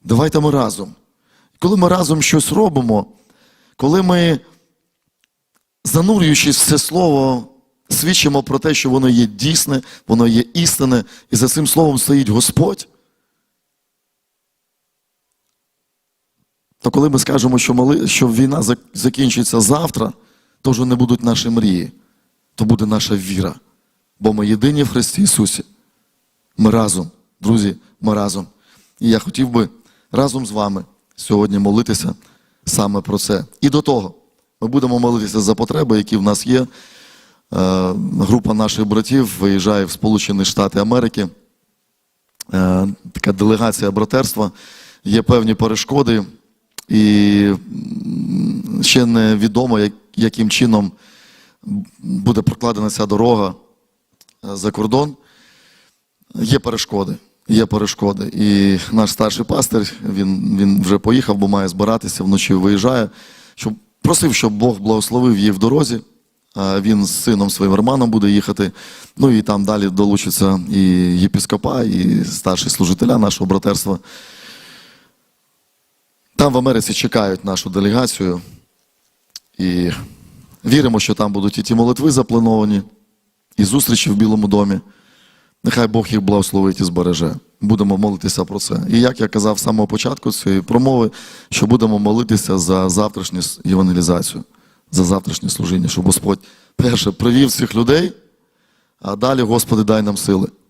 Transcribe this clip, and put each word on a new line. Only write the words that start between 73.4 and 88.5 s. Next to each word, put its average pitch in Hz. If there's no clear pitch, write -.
братерства. 95
Там 143
в 123
Америці 120
чекають 98
нашу 95
делегацію. 98
І 90
віримо, 117
що 107
там 104
будуть 101
і 107
ті 117
молитви 123
заплановані, 113
і 104
зустрічі 117
в 101
Білому 107
домі. 101
Нехай 117
Бог 110
їх 110
благословить 98
і 98
збереже. 87
Будемо 104
молитися 101
про 101